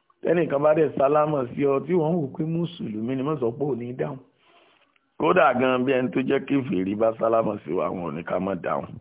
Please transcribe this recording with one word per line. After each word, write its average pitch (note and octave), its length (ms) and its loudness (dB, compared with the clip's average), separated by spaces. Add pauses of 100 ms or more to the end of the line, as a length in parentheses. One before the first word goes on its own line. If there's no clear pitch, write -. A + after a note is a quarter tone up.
(240)
Tẹ́nìkan D#3+ 380 2
bá D3+ 120 6
dẹ̀ D#3 180 4
sálámà D3+ 540 2
sí - 180 -6
ọ C#3 160 2
tí D3 140 -2
wọ́n D#3+ 180 2
ń F3+ 60 2
wò C#3+ 120 -2
pé D#3+ 140 -6
Mùsùlùmí C#3+ 720 -4
ni, C3 100 -2
má D3+ 120 -2
sọ B2 160 -2
pé A#2+ 140 -6
ò C#3 100 -2
ní A#2+ 180 -8
dáhùn. C3+ 260 -6 (1000)
Kódà D#3+ 340 4
gan, B2+ 320 2
bí C#3 80 2
ẹni B2+ 180 0
tó C3+ 100 -2
jẹ́ C3+ 220 0
kèfèrí G#2 520 -2
bá A2+ 180 2
sálámà A2+ 440 2
sí - 140 -10
wa, E2+ 140 0
àwọn F#2 180 -4
ò D#2+ 80 -4
ní D#2 120 -8
ká - 140 -4
má F#2+ 180 -2
dáhùn. D2+ 320 -4 (140)